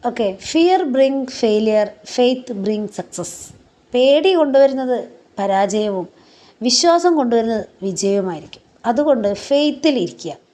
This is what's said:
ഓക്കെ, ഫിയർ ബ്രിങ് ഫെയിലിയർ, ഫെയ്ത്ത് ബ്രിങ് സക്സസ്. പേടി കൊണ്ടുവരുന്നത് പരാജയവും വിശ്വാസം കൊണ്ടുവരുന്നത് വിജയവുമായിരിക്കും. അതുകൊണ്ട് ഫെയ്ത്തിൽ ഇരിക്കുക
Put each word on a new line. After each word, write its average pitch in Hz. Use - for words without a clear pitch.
ഓക്കെ, 220
ഫിയർ 349
ബ്രിങ് 269
ഫെയിലിയർ, 214
ഫെയ്ത്ത് 247
ബ്രിങ് 208
സക്സസ്. -
പേടി 285
കൊണ്ടുവരുന്നത് 269
പരാജയവും 196
വിശ്വാസം 339
കൊണ്ടുവരുന്നത് 233
വിജയവുമായിരിക്കും. 190
അതുകൊണ്ട് 233
ഫെയ്ത്തിൽ 285
ഇരിക്കുക 170